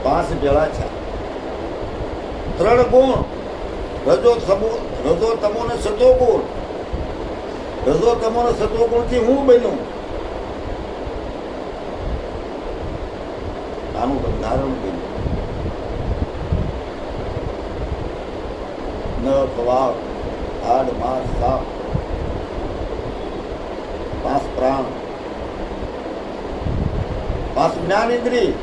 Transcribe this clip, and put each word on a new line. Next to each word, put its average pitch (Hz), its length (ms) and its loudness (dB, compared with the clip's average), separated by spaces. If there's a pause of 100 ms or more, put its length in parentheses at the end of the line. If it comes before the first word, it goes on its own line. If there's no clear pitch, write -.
પાંચ 156 380 2
ભેળા 143 240 6
છે. - 220 -2 (1700)
ત્રણ 240 260 8
ગુણ, 247 400 8 (880)
રજો 233 240 8
તમો, 202 520 0 (180)
રજો 214 360 4
તમો 214 220 0
ને 233 180 -2
સતો 247 320 6
ગુણ. 240 280 6 (1500)
રજો 214 240 6
તમો 226 280 2
ને 240 80 4
સતો 220 360 2
ગુણથી 240 300 2
હું 262 280 4
બન્યું? 233 320 8 (4000)
આનું 262 200 0
બંધારણ 247 400 0
બન્યું. 262 440 -4 (4000)
નખ, 131 420 2
વાળ, 127 240 4 (760)
હાડ, 127 180 4 (140)
માંસ, 131 420 0
સાપ, 131 180 2 (2750)
પાંચ 135 180 2 (160)
પ્રાણ, 131 260 2 (2750)
પાંચ 165 320 2
જ્ઞાન 214 260 4
ઇન્દ્રિય 240 520 4